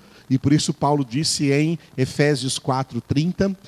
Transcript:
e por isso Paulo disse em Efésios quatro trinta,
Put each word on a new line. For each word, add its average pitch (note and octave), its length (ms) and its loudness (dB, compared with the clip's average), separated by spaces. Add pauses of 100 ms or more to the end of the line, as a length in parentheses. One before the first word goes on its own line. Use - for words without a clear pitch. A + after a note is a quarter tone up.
(280)
e C3 120 0
por C#3+ 120 0
isso D3+ 220 2
Paulo C#3+ 320 0
disse C#3 460 -2
em D#3 260 0 (180)
Efésios C3 640 0
quatro C3 420 -4
trinta, F3+ 560 0 (120)